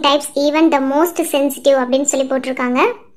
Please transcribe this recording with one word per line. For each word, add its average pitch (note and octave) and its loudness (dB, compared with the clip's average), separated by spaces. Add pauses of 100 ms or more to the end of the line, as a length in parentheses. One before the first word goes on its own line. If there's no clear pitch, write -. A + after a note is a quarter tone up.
types, C#4+ 0 (200)
even D4+ 2 (100)
the C#4 0 (140)
most E4+ 0 (180)
sensitive C#4 2
அப்படின்னு C4 0
சொல்லி C4+ -2
போட்டிருக்காங்க. B3+ -2 (360)